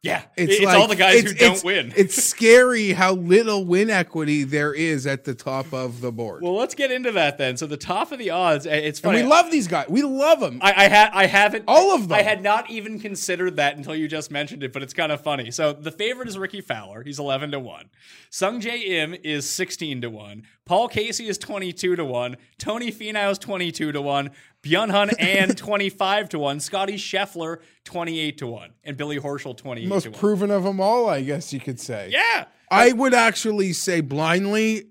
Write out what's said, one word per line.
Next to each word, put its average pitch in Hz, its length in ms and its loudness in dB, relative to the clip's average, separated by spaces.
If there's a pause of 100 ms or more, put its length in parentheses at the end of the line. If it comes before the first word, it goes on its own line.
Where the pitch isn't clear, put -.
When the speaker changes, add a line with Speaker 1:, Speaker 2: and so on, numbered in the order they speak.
Speaker 1:
Yeah, 160 200 -4 (120)
Speaker 2:
It's 175 180 2
Speaker 1:
it's 202 100 4
Speaker 2:
like, 190 160 8
Speaker 1:
all 220 80 6
the 208 80 0
guys 185 280 8
Speaker 2:
it's, 208 100 -2
Speaker 1:
who - 40 -8
don't 240 160 8
Speaker 2:
it's, 185 100 -4
Speaker 1:
win. 170 320 -2
Speaker 2:
it's - 280 2
scary 233 680 6
how 185 200 2
little 196 500 2
win 190 280 2
equity 156 520 0
there 147 300 -2
is 151 320 -2
at 135 200 -4
the 131 100 -6
top 135 400 -8
of 120 260 -8
the 123 100 -4
board. 110 300 -8
Speaker 1:
Well, 175 140 -2
let's 233 180 -4
get 277 180 -2
into 247 200 -4
that 156 260 0
then. 127 180 -2
So 151 120 -8
the 147 100 -8
top 208 340 -6
of 277 60 -12
the 214 140 -6
odds, 160 340 0
i-, 160 60 -4
it's 151 260 -2
Speaker 2:
And - 60 -14
Speaker 1:
funny. 208 180 2
Speaker 2:
we 247 80 0
love 330 220 6
these 269 160 0
guys. 156 220 -2
We 220 120 2
love 277 400 4
'em. 131 220 -4
Speaker 1:
I, 196 220 8
I 196 40 8
ha-, 208 240 8
I 190 140 4
haven't, 208 400 2
Speaker 2:
All 359 260 8
of 220 160 0
them. 165 80 2
Speaker 1:
I 208 60 4
had 208 180 0
not 208 300 0
even 220 280 -10
considered 185 580 -6
that 147 200 0
until 147 180 -10
you 156 120 -4
just 151 240 -8
mentioned 147 320 -8
it, 127 100 -10
but 135 80 -8
it's 135 120 -14
kinda 151 260 -4
funny. 135 320 -6
So 151 200 0
the 151 200 -10
favorite 240 360 -6
is 196 80 -12
Ricky 190 260 -10
Fowler. 107 420 -14
He's 143 160 -14
eleven 143 320 -4
to 143 80 -6
one. 87 320 -18 (400)
Sung 220 280 -4
Jae 233 240 -8
Im 170 300 -4 (100)
is 147 240 -6
sixteen 156 540 -8
to 120 80 -8
one. 107 380 -18 (180)
Paul 214 220 0
Casey 226 400 -6
is 202 100 -6
twenty-two 185 600 -4
to 165 80 -4
one. 123 320 -6 (200)
Tony 233 340 -6
Finau 214 380 -4
is 196 80 -2
twenty-two 175 540 -6
to 143 100 -6
one. 139 300 -2 (320)
Byung 190 280 0
Hun 202 180 2
Speaker 2:
<laughs> 233 100 -2
Speaker 1:
An 190 360 2
twenty-five 202 760 -2
to 160 100 -6
one. 143 200 -2
Scotty 196 360 -4
Scheffler 190 640 -6 (260)
twenty-eight 160 540 -6
to 127 100 -10
one. 101 260 -14 (100)
And 147 120 -12
Billy 147 240 -6
Horschel 139 380 -10
twenty-eight 156 300 -10
to - 20 -4
one. 196 160 -2
Speaker 2:
Most 110 80 -14
proven 202 380 0
of 190 140 0
'em 196 140 -4
all, 220 300 2
I 139 140 -2
guess 139 280 -8
you 139 80 -8
could 123 200 -10
say. 104 340 -10
Speaker 1:
Yeah. 403 320 0 (240)
Speaker 2:
I 233 240 6
would 254 220 2
actually 214 580 2
say 175 280 -2
blindly 190 880 0